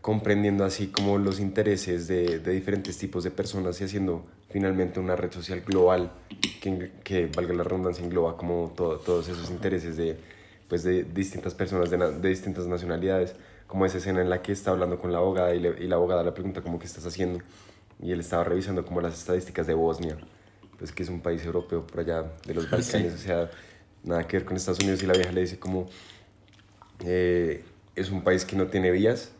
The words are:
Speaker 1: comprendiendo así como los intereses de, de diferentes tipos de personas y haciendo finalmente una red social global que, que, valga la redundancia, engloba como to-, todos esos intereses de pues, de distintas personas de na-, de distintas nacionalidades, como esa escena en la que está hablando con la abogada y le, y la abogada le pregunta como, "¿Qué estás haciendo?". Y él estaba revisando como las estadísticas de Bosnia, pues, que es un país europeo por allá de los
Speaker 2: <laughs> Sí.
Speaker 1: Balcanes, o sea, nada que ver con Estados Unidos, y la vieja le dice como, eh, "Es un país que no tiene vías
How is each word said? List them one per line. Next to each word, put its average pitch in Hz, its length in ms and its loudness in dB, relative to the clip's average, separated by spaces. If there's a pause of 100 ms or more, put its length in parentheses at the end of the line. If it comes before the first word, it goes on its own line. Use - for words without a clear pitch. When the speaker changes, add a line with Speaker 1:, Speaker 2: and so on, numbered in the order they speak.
Speaker 1:
comprendiendo 104 640 2
así 95 240 -2
como 101 300 2
los 98 220 0
intereses 95 680 0
de, 87 300 2
de 87 140 -2
diferentes 98 460 -2
tipos 90 260 -4
de 90 60 -2
personas 92 500 -4
y 98 40 -2
haciendo 92 380 -2 (280)
finalmente 92 500 2
una 92 160 0
red 90 160 -2
social 90 300 -8
global 92 500 4 (480)
que, 92 320 -4 (100)
que, 90 240 2
valga 87 280 -2
la 87 100 2
redundancia, 90 400 -2
engloba 85 320 2
como 85 400 -2
to-, 82 220 0
todos 87 300 0
esos 85 220 -6
intereses 85 460 -2
de 80 220 -2 (500)
pues, 85 140 0
de 90 220 2
distintas 90 500 -4
personas 90 360 0
de 87 80 2
na-, 87 120 4
de 85 180 0
distintas 92 380 0
nacionalidades, 90 680 0 (320)
como 95 200 2
esa 92 120 0
escena 92 220 0
en 90 100 2
la 90 120 0
que 101 100 -2
está 98 180 -2
hablando 90 280 2
con 90 140 -2
la 85 60 2
abogada 90 360 4
y 87 60 0
le, 85 220 0
y 90 60 -4
la 87 80 2
abogada 87 260 4
le 85 100 2
pregunta 92 300 -6
como, 85 160 -6
"¿Qué 85 80 -10
estás 82 200 -12
haciendo?". 90 340 -2 (600)
Y 85 120 -4
él 85 80 -2
estaba 85 240 0
revisando 90 400 0
como 87 160 -2
las 85 180 -4
estadísticas 90 480 -2
de 80 80 2
Bosnia, 82 420 0 (600)
pues, 80 140 -10
que 92 100 -6
es 85 60 -6
un 87 120 -6
país 85 240 -2
europeo 85 420 -2
por - 140 -6
allá 82 240 -2 (220)
de - 80 -6
los 85 100 -2
Speaker 2:
<laughs> - 20 -6
Sí. - 40 -6
Speaker 1:
Balcanes, 87 440 0
o 82 40 -10
sea, 85 320 0 (520)
nada 85 240 0
que - 100 -2
ver 92 100 0
con 92 100 -2
Estados 90 240 -2
Unidos, 95 220 2
y 95 40 0
la 92 80 6
vieja 90 180 4
le 92 100 0
dice 90 160 -4
como, 92 300 -2 (1160)
eh, 87 600 2 (320)
"Es 92 140 -2
un 95 120 -2
país 92 220 4
que - 120 -4
no 95 100 2
tiene 92 240 2
vías 107 500 2